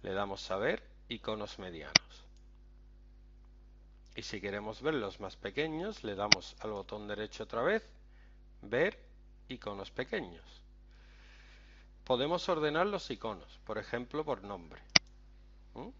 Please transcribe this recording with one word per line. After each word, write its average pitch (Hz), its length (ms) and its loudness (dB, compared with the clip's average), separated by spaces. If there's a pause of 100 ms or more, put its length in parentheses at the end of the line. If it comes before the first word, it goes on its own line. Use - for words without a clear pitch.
le 95 100 0
damos 101 380 0
a 95 60 4
ver 135 260 4 (260)
iconos 107 520 -2
medianos. 80 640 4 (1900)
Y 110 60 -4
si 104 180 -4
queremos 104 420 -2
ver 156 120 6
los 104 260 0
más 95 160 -4
pequeños, 160 680 0
le 104 140 0
damos 101 420 4
al 110 140 -2
botón 104 340 -4
derecho 104 380 -4
otra 117 180 0
vez, 208 220 4 (760)
ver 135 360 4 (500)
iconos 101 440 -4
pequeños. 110 520 -2 (1600)
Podemos 143 440 6
ordenar 156 380 6
los 202 240 0
iconos, - 540 -4
por 107 140 0
ejemplo, 123 460 0
por 131 180 0
nombre. 90 400 -6 (920)
¿Mm? 143 140 -8 (120)